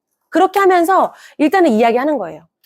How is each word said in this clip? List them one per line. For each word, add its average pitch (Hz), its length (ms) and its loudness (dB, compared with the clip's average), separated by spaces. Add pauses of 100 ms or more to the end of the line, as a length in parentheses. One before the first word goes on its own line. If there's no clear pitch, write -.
(300)
그렇게 381 300 0
하면서 359 540 0 (240)
일단은 311 340 2
이야기하는 240 460 0
거예요. 165 300 -14 (180)